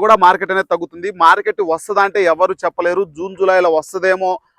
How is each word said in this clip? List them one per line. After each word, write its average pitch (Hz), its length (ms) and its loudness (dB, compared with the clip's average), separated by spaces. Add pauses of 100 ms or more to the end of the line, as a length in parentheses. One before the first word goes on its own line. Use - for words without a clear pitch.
కూడా 220 220 4
మార్కెట్ 185 280 2
అనేది 190 200 -2
తగ్గుతుంది. 170 340 -8 (160)
మార్కెట్ 202 480 2
వస్తుందా 196 360 -2
అంటే 208 120 -4 (140)
ఎవరు 185 180 0 (120)
చెప్పలేరు, 175 380 -2 (160)
జూన్ 185 220 -12
జూలైలో 185 400 2
వస్తుందేమో 185 500 -4 (280)